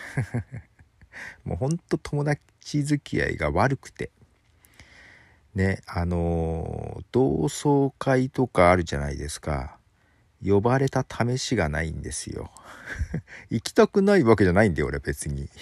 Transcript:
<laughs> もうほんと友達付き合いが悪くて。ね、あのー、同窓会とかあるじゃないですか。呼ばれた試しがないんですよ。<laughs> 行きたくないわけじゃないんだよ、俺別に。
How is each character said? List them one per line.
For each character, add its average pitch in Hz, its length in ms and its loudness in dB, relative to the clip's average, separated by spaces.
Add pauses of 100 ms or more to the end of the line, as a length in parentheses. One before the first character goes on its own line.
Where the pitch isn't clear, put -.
(640)
<laughs> - 840 -20
も - 100 -4
う - 20 -8
ほ 127 120 -2
ん 170 80 -2
と - 200 -4
友 147 260 -4
達 - 600 -4
付 143 340 -2
き 80 40 0
合 - 80 0
い 82 80 -4
が 78 140 -2
悪 117 260 2
く - 140 -18
て。 - 200 -10 (1400)
ね、 95 320 0
あ 87 180 -4
の 82 920 -4
ー、 85 120 -16
同 143 360 2
窓 143 500 2
会 131 320 2
と 131 180 0
か 90 220 4
あ 90 60 8
る 87 80 0
じ 80 120 -6
ゃ 71 40 -2
な 71 100 -4
い 71 80 -6
で 73 100 -8
す - 140 -12
か。 69 380 -8 (680)
呼 98 160 4
ば 120 160 2
れ 135 100 2
た 131 160 -2
試 123 360 -2
し - 160 -2
が 90 120 0
な 76 140 -2
い 80 100 -4
ん 76 100 -10
で - 100 -10
す - 160 -10
よ。 - 240 -10 (500)
<laughs> - 480 -10
行 - 140 -2
き - 80 -6
た 214 160 6
く 196 160 2
な 202 140 6
い 165 60 6
わ 110 120 8
け 107 80 4
じ 90 80 6
ゃ - 20 2
な 104 120 6
い 104 40 4
ん 78 60 0
だ 76 60 -2
よ、 69 60 0
俺 69 120 -4
別 76 300 -6
に。 69 200 -6 (120)